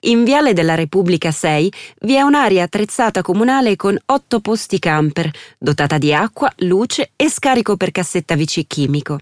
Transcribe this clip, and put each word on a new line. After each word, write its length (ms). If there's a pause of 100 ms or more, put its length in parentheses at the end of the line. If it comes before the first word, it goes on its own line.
In 180
Viale 300
della 220
Repubblica 560
sei 400 (300)
vi 120
è 80
un'area 420
attrezzata 600
comunale 520
con 300
otto 340
posti 380
camper, 540 (260)
dotata 400
di 160
acqua, 440
luce 580
e 160
scarico 440
per 140
cassetta 460
V 100
C 220
chimico. 540